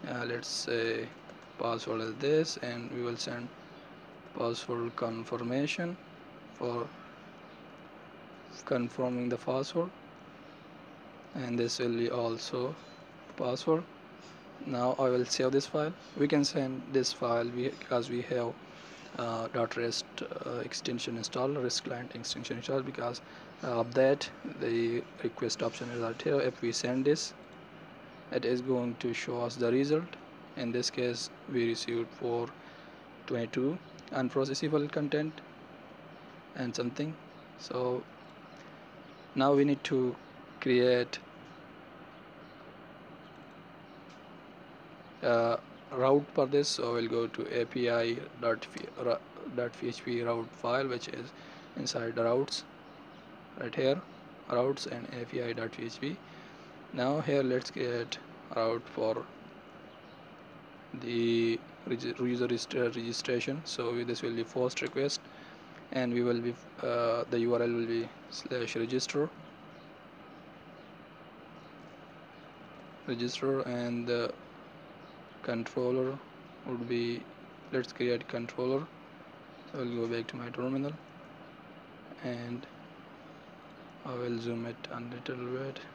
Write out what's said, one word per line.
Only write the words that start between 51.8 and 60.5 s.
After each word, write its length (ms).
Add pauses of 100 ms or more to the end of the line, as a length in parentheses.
the 100
routes 400 (960)
right 140
here, 260 (500)
routes 360
and 200 (140)
A 60
P 160
I 100
dot 200
P 120
H 160
P. 160 (760)
Now 280
here 220
let's 280
create 480 (360)
route 280 (120)
for 300 (1800)